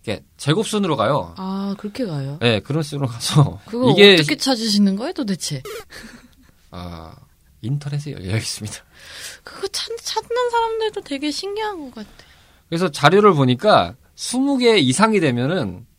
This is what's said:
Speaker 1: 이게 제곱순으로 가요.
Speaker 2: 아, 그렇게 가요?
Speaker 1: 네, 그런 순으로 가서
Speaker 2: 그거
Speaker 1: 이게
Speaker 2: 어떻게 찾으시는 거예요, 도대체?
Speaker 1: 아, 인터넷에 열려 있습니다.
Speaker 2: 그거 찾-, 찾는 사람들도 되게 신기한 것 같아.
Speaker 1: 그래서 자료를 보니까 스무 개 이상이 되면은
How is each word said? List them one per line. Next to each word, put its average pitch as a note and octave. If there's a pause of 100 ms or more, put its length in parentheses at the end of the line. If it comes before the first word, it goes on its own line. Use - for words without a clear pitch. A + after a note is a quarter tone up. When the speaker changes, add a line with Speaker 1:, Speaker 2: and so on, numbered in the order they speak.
Speaker 1:
이게 G2 (140)
제곱순으로 G3
가요. G#2+
Speaker 2:
아, G3
그렇게 G#3
가요? C#3+
Speaker 1:
네, D#3
그런 D3+
순으로 C#3+
가서 A#2
Speaker 2:
그거 A#3+
Speaker 1:
이게 G3+
Speaker 2:
어떻게 E3
찾으시는 G#3
거예요, C4+
도대체? G3 (1080)
Speaker 1:
아, E2+ (480)
인터넷에 D3
열려 F#2
있습니다. - (680)
Speaker 2:
그거 -
찾-, - (100)
찾는 A#4+
사람들도 A4+
되게 C#4+
신기한 G4+
것 C4+
같아. G#3+ (600)
Speaker 1:
그래서 F3
자료를 F#3
보니까 B2+ (200)
스무 C4+
개 A#3
이상이 F#3+
되면은 B2 (140)